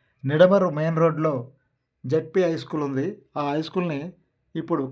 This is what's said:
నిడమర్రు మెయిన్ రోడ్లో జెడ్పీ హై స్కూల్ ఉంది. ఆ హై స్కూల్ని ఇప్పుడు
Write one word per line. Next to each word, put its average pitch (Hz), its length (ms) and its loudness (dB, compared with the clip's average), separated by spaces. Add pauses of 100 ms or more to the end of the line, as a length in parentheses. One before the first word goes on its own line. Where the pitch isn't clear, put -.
(240)
నిడమర్రు 180 540 6
మెయిన్ 160 260 0
రోడ్లో 156 300 2 (680)
జెడ్పీ 160 420 0
హై 165 180 0
స్కూల్ 151 240 -4
ఉంది. 135 180 -2 (340)
ఆ 147 120 -2
హై 151 160 -2
స్కూల్ని 170 320 -4 (560)
ఇప్పుడు 160 360 -2